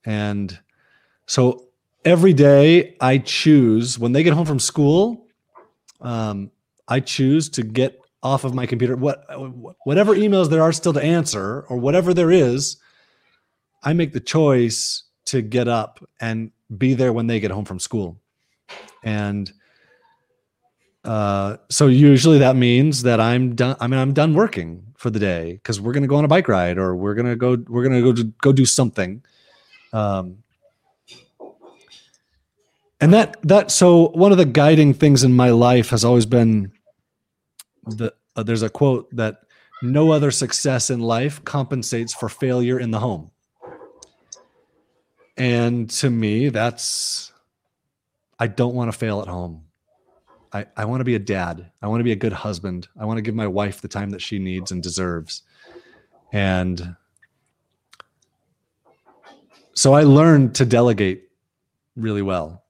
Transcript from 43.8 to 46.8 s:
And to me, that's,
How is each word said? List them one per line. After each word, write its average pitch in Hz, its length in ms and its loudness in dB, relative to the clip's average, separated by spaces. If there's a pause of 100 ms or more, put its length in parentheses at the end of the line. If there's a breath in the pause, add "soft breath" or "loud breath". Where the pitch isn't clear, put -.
And 120 540 -2
to - 180 -4
me, 117 400 -2
that's, - 840 -6 (1080)